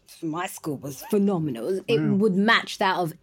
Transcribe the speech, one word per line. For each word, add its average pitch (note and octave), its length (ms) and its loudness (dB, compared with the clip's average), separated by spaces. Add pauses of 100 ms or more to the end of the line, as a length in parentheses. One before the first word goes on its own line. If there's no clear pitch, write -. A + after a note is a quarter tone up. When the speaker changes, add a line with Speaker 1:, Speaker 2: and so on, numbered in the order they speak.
Speaker 1:
for - 180 -12
my F3 220 -4
school - 280 -8
was C#3 260 -12
phenomenal. E3 640 0
It - 20 -2
was, F#3+ 160 -2
it A3+ 140 2
Speaker 2:
Wow. G#3 140 2
Speaker 1:
would G3+ 220 4
match G3+ 420 2
that F#3+ 180 2
of E3+ 160 -2 (100)